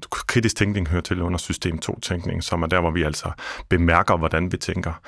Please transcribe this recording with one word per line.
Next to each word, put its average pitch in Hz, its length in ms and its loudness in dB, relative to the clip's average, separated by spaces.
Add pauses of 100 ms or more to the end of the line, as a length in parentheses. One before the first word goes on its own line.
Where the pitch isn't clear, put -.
(100)
kritisk - 460 0
tænkning 101 320 0
hører 87 140 2
til 90 200 -2
under 87 160 0
system 82 400 -4
to-tænkning, - 640 -4
som 87 180 -2
er 82 40 0
der, 90 140 2
hvor 85 100 2
vi 82 120 0
altså 76 280 -2 (380)
bemærker, 85 480 6
hvordan 82 360 0
vi 90 40 -2
tænker, 87 360 -4 (160)